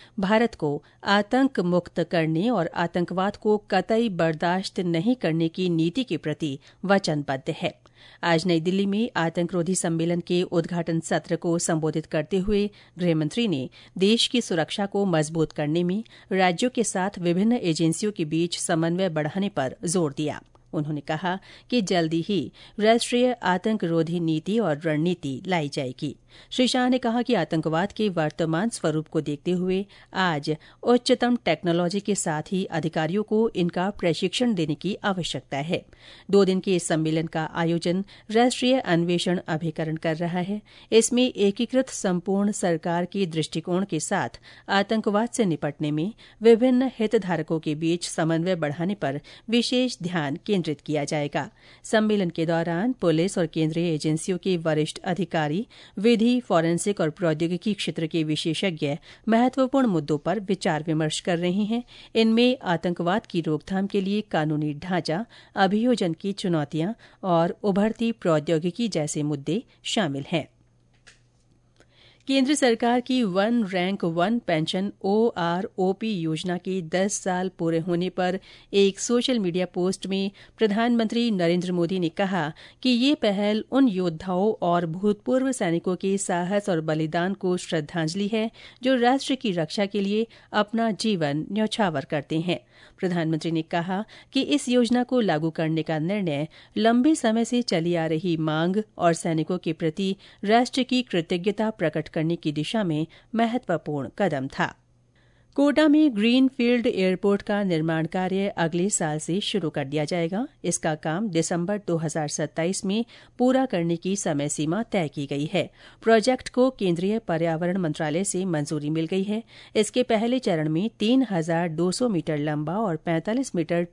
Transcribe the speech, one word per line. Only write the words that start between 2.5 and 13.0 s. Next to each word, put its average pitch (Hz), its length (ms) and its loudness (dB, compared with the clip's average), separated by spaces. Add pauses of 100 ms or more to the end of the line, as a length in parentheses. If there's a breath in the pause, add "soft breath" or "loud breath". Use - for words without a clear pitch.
आतंकवाद 180 600 -2
को 214 200 2 (140)
कतई 220 400 2
बर्दाश्त 170 680 0
नहीं 175 360 2
करने 165 320 0
की 185 220 -2
नीति 170 340 2
के 175 140 -4
प्रति 147 400 -4 (280 soft breath)
वचनबद्ध 151 680 0
है। - 220 -4 (500 loud breath)
आज 170 240 2
नई 170 120 4
दिल्ली 185 260 0
में 202 300 0
आतंकरोधी 170 600 -2
सम्मेलन 170 440 0
के 175 240 0
उद्घाटन 170 560 -2
सत्र 165 360 -2
को 170 240 0
संबोधित 160 460 -2
करते 156 320 -2
हुए 202 320 0 (300 loud breath)
गृह 175 160 2